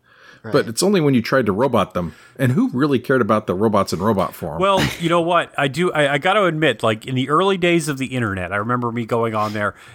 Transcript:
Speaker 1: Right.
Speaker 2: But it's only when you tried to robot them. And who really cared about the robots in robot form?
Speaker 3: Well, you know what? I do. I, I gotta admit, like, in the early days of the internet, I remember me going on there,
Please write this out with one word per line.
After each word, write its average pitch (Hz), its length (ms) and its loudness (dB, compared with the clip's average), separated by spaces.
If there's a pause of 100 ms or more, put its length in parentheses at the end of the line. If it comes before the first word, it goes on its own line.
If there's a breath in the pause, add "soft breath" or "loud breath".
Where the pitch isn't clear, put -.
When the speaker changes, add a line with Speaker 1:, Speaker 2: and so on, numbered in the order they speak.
(440 loud breath)
Speaker 1:
Right. 113 60 -12
Speaker 2:
But 120 160 2
it's 117 160 -6
only 190 180 2
when 143 140 4
you 113 80 4
tried 131 240 0
to 101 60 2
robot 110 420 0
them. 85 220 -6 (200 loud breath)
And 123 140 2
who 185 200 2
really 135 280 0
cared 131 220 2
about 107 260 0
the 90 80 -2
robots 101 380 2
in 82 80 -2
robot 95 340 0
form? 151 240 -8
Speaker 3:
Well, 190 260 2 (140)
you 170 100 -4
know 170 120 2
what? 165 360 0
I 143 120 0
do. 165 240 -2
I, 143 220 0
I 147 40 0
gotta 185 280 2
admit, 156 360 0
like, 110 240 -2
in 131 80 -6
the 127 140 -2
early 190 280 2
days 170 320 0
of 139 100 -4
the 131 80 -4
internet, 98 460 -4
I 101 40 -2
remember 120 340 -2
me 117 160 -4
going 117 300 -2
on 107 160 -2
there, 104 240 -4 (180 loud breath)